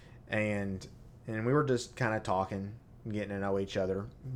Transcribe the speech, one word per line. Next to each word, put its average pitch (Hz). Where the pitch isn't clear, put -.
And, 101
and 110
we 123
were 147
just 127
kinda 110
talking, 98
getting 104
to 101
know 98
each 98
other. 95